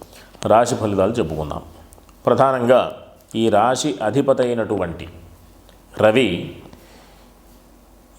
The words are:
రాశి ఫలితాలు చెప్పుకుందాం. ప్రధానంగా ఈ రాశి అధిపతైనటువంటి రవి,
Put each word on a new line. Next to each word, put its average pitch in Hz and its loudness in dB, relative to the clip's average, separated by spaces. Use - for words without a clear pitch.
రాశి 113 4
ఫలితాలు 104 0
చెప్పుకుందాం. 78 -6
ప్రధానంగా 123 2
ఈ 113 0
రాశి 123 0
అధిపతైనటువంటి 110 -2
రవి, 107 2